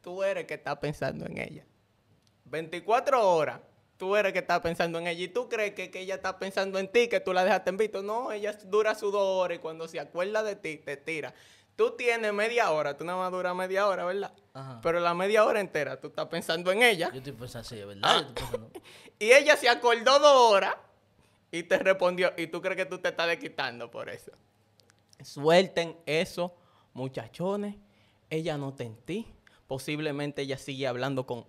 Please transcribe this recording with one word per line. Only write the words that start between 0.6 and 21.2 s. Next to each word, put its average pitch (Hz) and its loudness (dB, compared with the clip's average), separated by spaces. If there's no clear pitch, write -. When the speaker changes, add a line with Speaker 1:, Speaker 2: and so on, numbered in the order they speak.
Speaker 1:
pensando - -6
en - -10
ella. - -12
Veinticuatro 190 0
horas, 143 2
tú 190 -2
eres 202 2
que 185 0
estás 175 0
pensando 170 -2
en 170 -4
ella. 170 -4
¿Y 180 -8
tú 233 -4
crees 208 -2
que, 185 -10
que 185 -12
ella 185 -6
está 185 -6
pensando 196 -2
en 190 -2
ti, 240 4
que 190 0
tú 185 -4
la 180 4
dejaste 185 2
en 190 -6
visto? 202 -2
No, 220 -4
ella 208 -6
dura 214 2
sus 208 -4
dos 202 2
horas 185 0
y - -14
cuando 160 -10
se 170 -10
acuerda 190 -2
de 208 -4
ti, 160 -8
te 143 -10
tira. 143 -8
Tú 240 2
tienes 233 0
media 214 2
hora, 147 0
tú 156 -10
nada 180 -4
más 185 -2
duras 180 -2
media 190 0
hora, 180 0
¿verdad? 190 -4
Speaker 2:
Ajá. 131 -14
Speaker 1:
Pero 170 2
la 175 2
media 208 4
hora 220 2
entera 143 -4
tú 156 -14
estás 160 -8
pensando 170 -2
en 214 4
ella. 196 4
Speaker 2:
Yo 131 -12
estoy 131 -12
pensando, 117 -12
sí, 113 -12
es 101 -12
verdad, 101 -10
Speaker 1:
Ah. - 4
Speaker 2:
yo 127 -12
estoy 120 -8
pensando. - -8
Speaker 1:
Y 220 6
ella 294 8
se 294 2
acordó 240 6
dos 262 10
horas 190 2